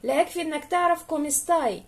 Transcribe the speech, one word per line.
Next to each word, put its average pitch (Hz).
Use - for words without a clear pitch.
لا 269
يكفي 349
انك 311
تعرف 349
كوميستاي 294